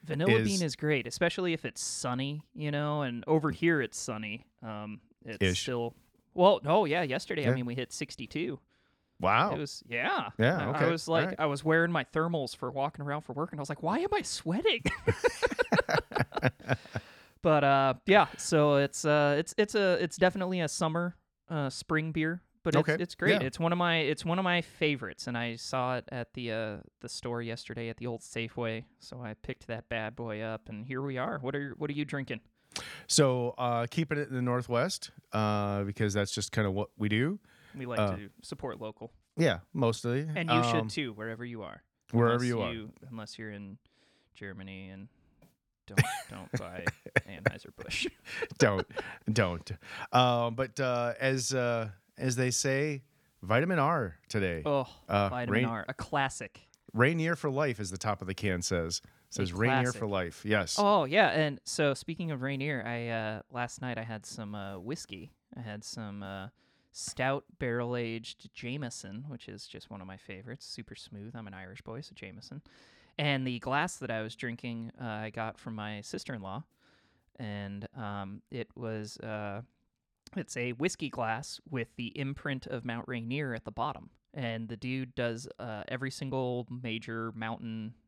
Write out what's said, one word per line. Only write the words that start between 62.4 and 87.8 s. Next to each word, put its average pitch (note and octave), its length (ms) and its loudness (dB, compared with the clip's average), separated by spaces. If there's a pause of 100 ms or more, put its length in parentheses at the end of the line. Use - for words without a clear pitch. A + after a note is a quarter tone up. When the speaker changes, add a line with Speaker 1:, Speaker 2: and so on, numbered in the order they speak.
Speaker 1:
Rainier, C3+ 440 -2
I, A#2 240 -4
uh, A2 320 -4 (100)
last B2 300 -6
night B2 160 -4
I A2 60 -6
had A2 220 -10
some, G#2 300 -10
uh, G2 220 -8
whiskey. F#2+ 540 -10 (260)
I B2+ 40 -12
had G#2+ 220 -10
some, G2+ 400 -10
uh, G2 260 -10 (440)
stout C3+ 520 -4 (140)
barrel-aged A#2+ 920 -4
Jameson, B2 760 -8
which A#2+ 200 -12
is G2 180 -14
just - 220 -16
one G#2 120 -14
of F#2 60 -14
my F#2+ 100 -14
favorites. G#2+ 480 -14
Super - 300 -14
smooth. G#2+ 400 -16
I'm A2 120 -12
an G2 60 -14
Irish F#2+ 280 -16
boy, A#2 200 -12
so - 120 -16
Jameson. - 480 -16 (560)
And C#3 280 2
the B2 140 -2
glass C#3+ 380 0
that B2 140 -8
I A2+ 100 0
was A2 140 -6
drinking, A#2 640 -6
uh, B2+ 60 -8
I A2 240 -4
got A2 280 -6
from A2+ 180 -10
my G#2+ 260 -6
sister-in-law. G#2 600 -8 (760)
And, G2+ 580 -8
um, G2+ 460 -8 (100)
it A#2+ 240 -8
was, A2 440 -8
uh, G#2 420 -8 (720)
it's E3 220 -8
a B2 160 -2
whiskey D3+ 360 -4
glass A2+ 600 -6
with B2 180 -4 (100)
the A#2+ 100 -8 (100)
imprint C#3 500 -6
of A#2+ 160 -6
Mount A#2 240 -6
Rainier B2 460 -4
at A2 100 -6
the G#2+ 80 -8
bottom. A#2+ 380 -6 (240)
And A2+ 340 -4
the A2 100 -8
dude B2+ 380 -6
does, A#2+ 320 -2 (120)
uh, G#2+ 280 -8
every C3 240 -4
single B2+ 580 -4
major A2+ 640 -6
mountain A2 580 -6 (140)